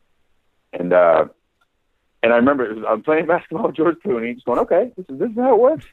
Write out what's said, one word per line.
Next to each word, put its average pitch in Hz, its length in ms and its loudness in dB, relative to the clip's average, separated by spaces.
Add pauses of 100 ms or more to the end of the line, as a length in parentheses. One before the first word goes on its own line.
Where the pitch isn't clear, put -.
(720)
and, 87 200 -4
uh, 82 340 4 (1000)
and 117 80 4
I 120 40 4
remember 127 320 2
it 107 80 -8
was, 110 120 -12
I'm 110 160 -2
playing 156 220 -2
<laughs> - 20 -2
basketball 165 400 -4
with 165 80 -12
George 165 280 0
Clooney, 120 300 -4
just - 120 -20
going, 120 120 -2
"Okay, 226 380 0
this 185 120 -14
is, - 120 -12
this 233 100 -4
is 214 60 -12
how 254 180 2
it 202 60 4
works." 269 320 0